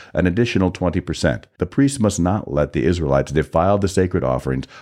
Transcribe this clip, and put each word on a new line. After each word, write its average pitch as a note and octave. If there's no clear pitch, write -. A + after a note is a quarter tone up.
an F2
additional F#2+
twenty F2+
percent. D2+
The F2
priest C#3
must G#2+
not F2
let C#2+
the C2
Israelites C#2+
defile D#2+
the G2
sacred F#2
offerings C2